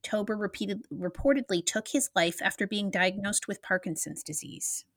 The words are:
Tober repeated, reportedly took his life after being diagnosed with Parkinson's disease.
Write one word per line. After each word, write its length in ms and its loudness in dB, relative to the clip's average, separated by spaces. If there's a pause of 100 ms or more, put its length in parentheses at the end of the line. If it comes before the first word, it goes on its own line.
Tober 360 0
repeated, 560 -4
reportedly 720 2
took 240 0
his 260 2
life 260 4
after 240 2
being 240 0
diagnosed 600 0
with 120 -6
Parkinson's 600 -2
disease. 640 -6 (120)